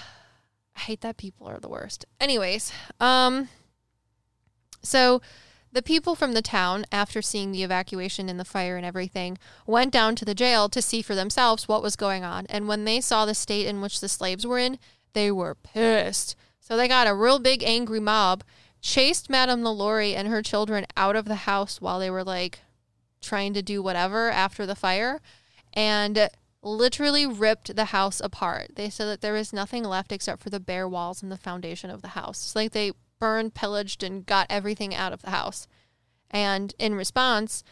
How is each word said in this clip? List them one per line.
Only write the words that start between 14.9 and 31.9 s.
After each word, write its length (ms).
they 180
were 240
pissed. 840
So 160
they 120
got 180
a 80
real 240
big 240
angry 380
mob, 440
chased 500
Madame 320
LaLaurie 540
and 120
her 140
children 440
out 200
of 100
the 80
house 340
while 180
they 120
were, 140
like, 360
trying 340
to 80
do 200
whatever 480
after 360
the 80
fire, 460
and 540
literally 640
ripped 500
the 100
house 340
apart. 560
They 140
said 160
that 140
there 120
was 200
nothing 320
left 280
except 300
for 80
the 100
bare 280
walls 340
and 100
the 40
foundation 540